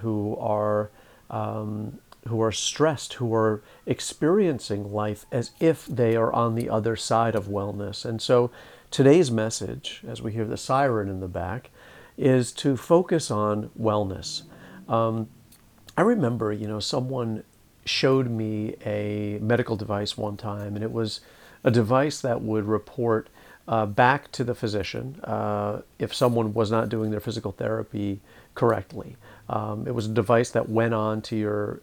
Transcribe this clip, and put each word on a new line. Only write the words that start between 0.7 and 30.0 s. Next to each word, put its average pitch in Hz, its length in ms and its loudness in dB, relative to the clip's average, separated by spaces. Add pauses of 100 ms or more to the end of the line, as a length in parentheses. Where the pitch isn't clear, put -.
um, 107 720 -6 (280)
who 113 120 -2
are 113 120 2
stressed, - 640 -2
who 117 200 -2
are 110 300 2 (240)
experiencing 131 1080 0
life 107 380 -4
as 120 180 -2 (100)
if 160 280 2
they 117 280 2
are 113 160 2
on 117 220 2
the 117 160 -2
other 110 260 0
side 113 380 2
of 101 140 -2
wellness. 101 580 -6
And 113 160 -6
so 123 300 4 (400)
today's 139 400 8
message, 113 760 -4
as 117 140 -10
we 120 100 -6
hear 110 140 -2
the 117 120 -4
siren 127 520 0
in 95 100 -6
the 95 80 -6
back, 90 440 -6 (480)
is 127 320 4
to 139 260 0
focus 175 540 2
on 107 480 0
wellness. 104 640 -2 (440)
Um, 113 420 0 (680)
I 151 40 4
remember, 123 520 2
you 107 140 -6
know, 107 120 -4
someone 127 640 -4 (420)
showed 135 440 4
me 110 460 -2 (100)
a 104 560 -2
medical 117 340 2
device 104 400 -2
one 104 220 -4
time, 104 380 -6
and 104 80 -4
it 113 80 -4
was 113 300 -4 (420)
a 135 80 4
device 127 500 2
that 113 220 -2
would 110 220 -2
report, 110 640 0 (380)
uh, 110 200 2
back 127 460 4
to 135 100 -4
the 120 100 -2
physician, 113 680 -6
uh, 104 580 -2 (160)
if - 160 -4
someone 117 400 2
was 110 160 0
not 113 200 0
doing 110 200 -2
their 107 100 -4
physical 104 320 -6
therapy 104 720 -4 (320)
correctly. 117 600 0 (320)
Um, 107 400 -4
it 123 80 -4
was 110 120 -2